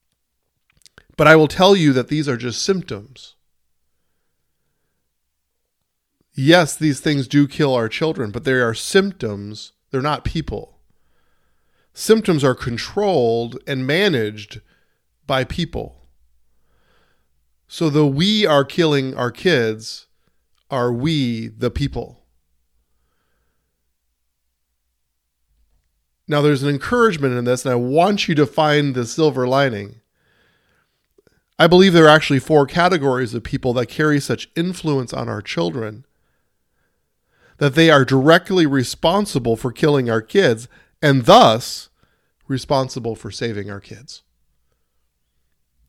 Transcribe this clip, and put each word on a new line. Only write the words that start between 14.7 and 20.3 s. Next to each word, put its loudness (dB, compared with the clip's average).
by -2
people. -10
So -4
the 2
"we 0
are 4
killing -2
our -4
kids" -4